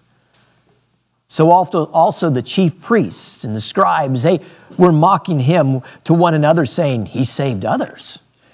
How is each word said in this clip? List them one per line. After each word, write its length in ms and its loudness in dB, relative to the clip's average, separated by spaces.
So 240 2
also, 400 0
also 360 0
the 140 -2
chief 380 -2
priests 640 -4
and 100 -6
the 60 -6
scribes, 640 -2
they 160 0
were 140 6
mocking 480 2
him 440 0
to 100 0
one 220 2
another, 320 2
saying, 400 -4
"He 160 -4
saved 420 -4
others. 540 -6